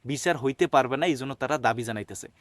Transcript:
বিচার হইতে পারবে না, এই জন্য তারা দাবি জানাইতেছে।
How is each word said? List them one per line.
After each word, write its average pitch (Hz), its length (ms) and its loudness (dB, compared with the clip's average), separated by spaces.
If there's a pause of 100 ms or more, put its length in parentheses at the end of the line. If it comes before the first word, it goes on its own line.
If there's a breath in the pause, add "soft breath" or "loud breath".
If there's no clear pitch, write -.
বিচার 143 320 -2
হইতে 135 300 0
পারবে 131 300 4
না, 160 80 0
এই 160 100 2
জন্য 131 200 -6
তারা 131 220 -2
দাবি 117 260 0
জানাইতেছে। 104 440 -8 (140)